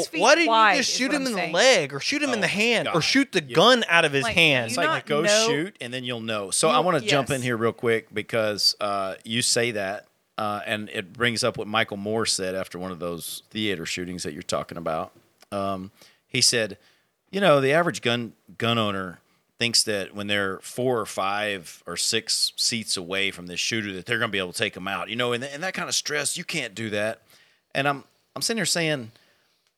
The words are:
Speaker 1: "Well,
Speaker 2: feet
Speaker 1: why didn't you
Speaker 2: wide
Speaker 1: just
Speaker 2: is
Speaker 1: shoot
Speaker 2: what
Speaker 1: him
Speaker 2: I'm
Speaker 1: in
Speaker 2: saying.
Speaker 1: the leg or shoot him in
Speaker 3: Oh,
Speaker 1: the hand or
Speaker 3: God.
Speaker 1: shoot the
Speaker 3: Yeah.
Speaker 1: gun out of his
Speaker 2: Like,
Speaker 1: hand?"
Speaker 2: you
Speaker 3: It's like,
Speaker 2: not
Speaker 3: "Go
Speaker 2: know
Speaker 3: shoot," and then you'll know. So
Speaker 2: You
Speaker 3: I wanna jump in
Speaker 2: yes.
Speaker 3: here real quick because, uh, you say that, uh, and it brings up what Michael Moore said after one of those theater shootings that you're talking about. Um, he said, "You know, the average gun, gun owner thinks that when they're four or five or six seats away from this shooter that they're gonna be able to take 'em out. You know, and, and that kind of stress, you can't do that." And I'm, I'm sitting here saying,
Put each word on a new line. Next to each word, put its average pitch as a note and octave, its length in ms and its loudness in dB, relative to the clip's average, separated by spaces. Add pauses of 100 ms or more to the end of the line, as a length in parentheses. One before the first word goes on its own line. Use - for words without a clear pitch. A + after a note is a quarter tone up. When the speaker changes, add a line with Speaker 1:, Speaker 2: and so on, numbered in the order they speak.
Speaker 1:
"Well, E3 60 0
Speaker 2:
feet - 140 -6
Speaker 1:
why B3 140 8
didn't E4 100 4
you A3+ 60 2
Speaker 2:
wide A3 280 6
Speaker 1:
just B3 120 0
Speaker 2:
is - 60 -2
Speaker 1:
shoot B3+ 100 0
Speaker 2:
what D4 80 0
Speaker 1:
him C#4 80 0
Speaker 2:
I'm C4 60 -4
Speaker 1:
in A3+ 60 -4
Speaker 2:
saying. F3 180 -4
Speaker 1:
the E3+ 60 0
leg G3+ 360 6
or - 60 -6
shoot C#4+ 220 -2
him C#4 100 0
in A3+ 80 -2
Speaker 3:
Oh, - 20 0
Speaker 1:
the E3 60 2
hand G3 400 2
or G2+ 60 -2
Speaker 3:
God. D#3+ 100 4
Speaker 1:
shoot C4+ 280 2
the F3 140 2
Speaker 3:
Yeah. A#2+ 80 -10
Speaker 1:
gun A3+ 340 8
out E3+ 160 6
of D3 80 2
his C#3 120 2
Speaker 2:
Like, - 100 -2
Speaker 1:
hand?" C#3+ 360 6
Speaker 2:
you - 20 -4
Speaker 3:
It's - 40 -2
like, - 120 0
Speaker 2:
not D#4 180 -2
Speaker 3:
"Go D3 160 0
Speaker 2:
know G#3+ 260 4
Speaker 3:
shoot," F3 320 -4
and B2 140 -10
then B2+ 100 -6
you'll A#2+ 160 -4
know. G#2+ 300 -4
So - 180 2
Speaker 2:
You D3 60 4
Speaker 3:
I D#3 60 4
wanna E3 200 2
jump B2+ 300 2
in C#3 60 0
Speaker 2:
yes. B2 80 -4
Speaker 3:
here B2 120 0
real A2 160 2
quick A2+ 400 -2
because, G#2+ 680 0
uh, G2 340 -2 (100)
you A2+ 160 -2
say A#2+ 300 2
that, G2+ 340 -4 (320)
uh, G#2 300 -4
and G#2+ 240 -4
it F#2+ 240 -8
brings A#2 300 0
up A2+ 120 0
what G#2 120 -8
Michael G#2+ 280 0
Moore G#2+ 300 -2
said F#2 280 -2
after F#2 240 -6
one F#2 120 -8
of F2 80 -10
those F2 520 -8
theater G2 360 -2
shootings F2+ 380 -6
that D#2 100 -8
you're E2 80 -12
talking - 340 -6
about. E2 360 -4 (380)
Um, G2 420 -6 (340)
he B2+ 160 0
said, A2 340 2 (540)
"You G3 100 -4
know, D3+ 220 6
the C3+ 100 2
average D#3+ 300 0
gun, A#2 320 -2 (240)
gun A#2 180 0
owner F#2+ 440 -2 (380)
thinks A#2 260 2
that G2+ 300 -4
when G2+ 120 -8
they're G2 320 0
four B2 420 -2
or G2 60 -4
five G2 800 -4
or E2+ 100 -8
six - 600 -2
seats - 420 -2
away F#2+ 320 -2
from F2 160 -12
this F2 140 -8
shooter G2+ 340 -2
that F2+ 100 -10
they're A#2 140 -2
gonna A2+ 120 -2
be G2+ 60 -4
able F2+ 160 -4
to - 60 -8
take G#2 180 -4
'em F#2 120 -8
out. F#2 200 -6
You A2 80 -8
know, B2 160 0
and, A#2+ 100 -2
and C#3+ 200 -10
that F#3 100 -6
kind F3 160 -8
of B2 60 -4
stress, - 420 -4
you F3 80 -10
can't A#2+ 300 -6
do A2 160 -6
that." G#2 320 -2 (520)
And C#3 140 2
I'm, C#3 160 -2 (320)
I'm C3 60 -6
sitting A3+ 160 -2
here F3 80 0
saying, D3+ 460 -2 (640)